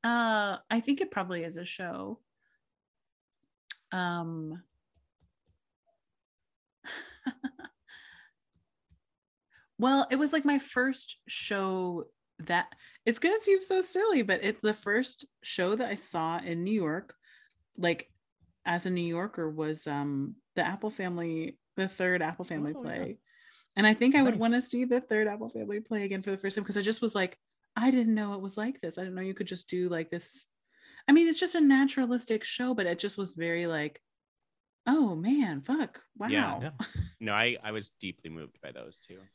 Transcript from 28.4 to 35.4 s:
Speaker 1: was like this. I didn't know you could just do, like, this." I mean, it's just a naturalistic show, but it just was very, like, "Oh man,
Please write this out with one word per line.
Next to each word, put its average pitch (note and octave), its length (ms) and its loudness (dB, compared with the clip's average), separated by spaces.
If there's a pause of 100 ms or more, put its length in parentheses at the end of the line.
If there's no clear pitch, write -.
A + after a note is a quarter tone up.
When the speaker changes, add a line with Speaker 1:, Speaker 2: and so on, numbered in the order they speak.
Speaker 1:
was G3 160 -8
like A3+ 240 -4
this. E3 160 -6
I F3+ 60 -6
didn't F#3 140 -6
know F#3 60 -4
you F#3+ 120 -4
could F#3+ 120 -6
just F3+ 220 -10
do, F3+ 220 0
like, E3 200 -2
this." - 360 -10 (600)
I C#4 60 8
mean, E4 160 10
it's D#4+ 100 2
just - 160 0
a E4+ 60 4
naturalistic C4 840 4
show, B3+ 320 -2
but G3+ 120 0
it F3 120 2
just G3+ 200 -4
was F#3+ 160 -4
very, E3+ 320 0
like, D3+ 360 -2 (840)
"Oh B3 280 4
man, F#3 460 2